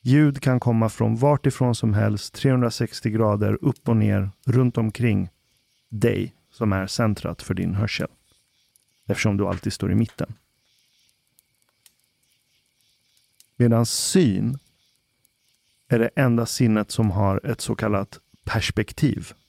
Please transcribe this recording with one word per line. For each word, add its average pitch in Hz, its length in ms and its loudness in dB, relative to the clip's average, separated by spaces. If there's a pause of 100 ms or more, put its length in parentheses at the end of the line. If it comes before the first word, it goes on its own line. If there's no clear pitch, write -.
Ljud 143 420 4
kan 127 180 2
komma 113 280 2
från 113 280 0
vart 139 300 2
ifrån 127 280 0
som 107 200 0
helst, 107 400 -2
trehundrasextio 120 760 -2
grader, 104 540 0
upp - 240 -2
och 117 80 4
ner, 101 340 0 (140)
runt 123 340 2
omkring 107 500 -2 (600)
dig 101 460 -2 (240)
som 110 140 0
är 95 140 -2
centrat 101 560 -4
för - 120 -4
din 92 200 -4
hörsel. - 340 -4 (1000)
Eftersom 104 300 -2
du 98 100 0
alltid 92 260 -6
står 98 200 -4
i - 20 0
mitten. - 400 -4 (3250)
Medan 117 300 4
syn 120 720 0 (1300)
är 120 100 2
det 113 160 0
enda 117 320 2
sinnet 107 440 0
som 110 200 0
har 98 360 0
ett 113 140 -4
så - 140 -4
kallat 104 440 -4 (260)
perspektiv. - 880 -4 (160)